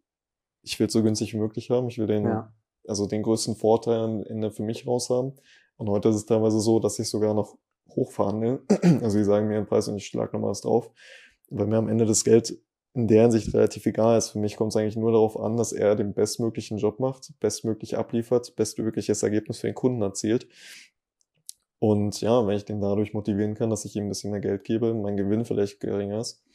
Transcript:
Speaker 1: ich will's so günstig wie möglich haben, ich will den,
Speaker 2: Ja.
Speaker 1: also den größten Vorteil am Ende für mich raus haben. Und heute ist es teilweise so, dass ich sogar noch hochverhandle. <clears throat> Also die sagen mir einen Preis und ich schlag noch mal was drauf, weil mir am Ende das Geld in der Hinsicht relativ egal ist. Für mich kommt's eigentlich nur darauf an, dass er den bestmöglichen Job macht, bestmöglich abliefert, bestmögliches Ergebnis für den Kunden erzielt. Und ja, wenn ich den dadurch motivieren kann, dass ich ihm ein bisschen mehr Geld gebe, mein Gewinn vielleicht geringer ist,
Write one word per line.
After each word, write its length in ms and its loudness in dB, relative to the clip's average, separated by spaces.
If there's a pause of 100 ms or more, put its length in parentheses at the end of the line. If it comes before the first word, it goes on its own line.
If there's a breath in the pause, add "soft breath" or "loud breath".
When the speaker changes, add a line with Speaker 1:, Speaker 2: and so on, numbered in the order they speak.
(640)
Speaker 1:
ich 160 -10
will's 140 0
so 100 2
günstig 320 0
wie 40 -2
möglich 320 -4
haben, 180 0
ich 100 -12
will 80 -2
den, 180 0
Speaker 2:
Ja. 280 -2 (340)
Speaker 1:
also 200 -4
den 160 -4
größten 340 -2
Vorteil 420 2
am 260 -4
Ende 260 -6
für 120 -10
mich 240 -6
raus 240 -2
haben. 220 -2 (440 soft breath)
Und 120 -8
heute 220 2
ist 60 4
es 100 -4
teilweise 340 2
so, 180 4
dass 200 -2
ich 100 -4
sogar 260 0
noch 220 -4 (320)
hochverhandle. 800 -2
<clears throat> 340 4
Also 160 0
die 60 4
sagen 240 2
mir 80 0
einen 100 -2
Preis 220 0
und 80 -6
ich 100 -10
schlag 280 -4
noch 60 -4
mal 100 -2
was 100 -6
drauf, 300 0 (580 loud breath)
weil 180 -2
mir 120 2
am 100 0
Ende 180 2
das 180 2
Geld 340 4 (340)
in 160 0
der 140 8
Hinsicht 320 4
relativ 320 2
egal 320 4
ist. 120 -2
Für 80 -6
mich 180 -4
kommt's 200 -2
eigentlich 200 0
nur 160 0
darauf 280 4
an, 160 -2
dass 160 0
er 240 4
den 160 -2
bestmöglichen 640 -4
Job 220 -2
macht, 400 -6
bestmöglich 560 -4
abliefert, 600 -2
bestmögliches 640 -2
Ergebnis 380 -2
für 80 -4
den 60 -6
Kunden 280 -2
erzielt. 460 -2 (1300 loud breath)
Und 420 2
ja, 240 2
wenn 100 0
ich 80 -6
den 160 -8
dadurch 320 -2
motivieren 420 -2
kann, 140 -4
dass 160 -4
ich 100 -12
ihm 120 -2
ein 20 -4
bisschen 220 -6
mehr 100 -4
Geld 240 -4
gebe, 300 0
mein 240 -4
Gewinn 260 0
vielleicht 360 -4
geringer 400 -4
ist, 220 -10 (120)